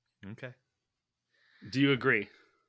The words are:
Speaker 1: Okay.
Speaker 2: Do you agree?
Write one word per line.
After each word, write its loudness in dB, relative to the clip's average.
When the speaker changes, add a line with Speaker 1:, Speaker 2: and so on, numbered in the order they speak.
Speaker 1:
Okay. -16
Speaker 2:
Do -2
you 4
agree? 0